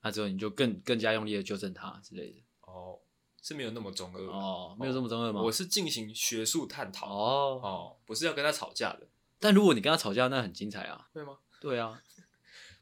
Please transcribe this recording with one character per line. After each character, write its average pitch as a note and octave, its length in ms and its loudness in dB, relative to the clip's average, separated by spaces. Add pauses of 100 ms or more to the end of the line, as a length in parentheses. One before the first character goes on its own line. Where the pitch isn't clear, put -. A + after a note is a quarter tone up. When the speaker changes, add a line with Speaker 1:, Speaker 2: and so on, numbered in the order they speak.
Speaker 1:
那 G#2+ 80 -4
之 G#2 100 -4
后 G#2 80 0
你 F#2+ 100 -4
就 G#2 120 -2
更， A2 300 0
更 A#2+ 180 0
加 A2 160 2
用 A2 100 0
力 G#2+ 100 -2
的 G2+ 80 -2
纠 G2+ 140 -4
正 F#2+ 160 -6
他 F#2+ 320 -12
之 - 120 -20
类 F2 160 -10
的。 - 100 -20 (180)
Speaker 2:
哦， F#2 400 -16 (420)
是 - 120 -10
没 C#3+ 80 -8
有 A2+ 80 -4
那 A#2 100 -8
么 G2 100 -8
中 F#2 240 -8
二。 F#2 120 -10
Speaker 1:
哦， F#2 520 -6
没 B2 80 -4
有 C3 60 0
这 C3 80 0
么 B2 80 -2
中 A#2 140 -2
二 A2+ 100 0
吗？ G#2 80 -2
Speaker 2:
我 A2 100 2
是 F3+ 160 -2
进 F#3 220 0
行 A2 260 -4
学 A2 300 -2
术 D3+ 220 0
探 A2 260 -8
讨。 - 140 -8
Speaker 1:
哦。 B2+ 560 2
Speaker 2:
哦， F#2 420 -6
不 A2 100 -10
是 D#3 120 0
要 D#3+ 60 2
跟 C#3+ 120 -2
他 D3+ 60 6
吵 - 240 -4
架 G#2 200 -2
的。 - 120 -18 (320)
Speaker 1:
但 G#3 160 8
如 G#3 100 10
果 F3+ 80 12
你 A#2 80 6
跟 C3 100 2
他 D#3+ 60 6
吵 G#2+ 160 0
架， B2 140 4
那 C3 160 0
很 F#2+ 100 -4
精 G2+ 160 -8
彩 G#2 140 -8
啊。 - 300 -12
Speaker 2:
会 D3+ 120 -12
吗？ C#3 140 -16 (220)
Speaker 1:
对 C3+ 180 -2
啊。 A2+ 280 -6
Speaker 2:
<laughs> - 60 -20 (680)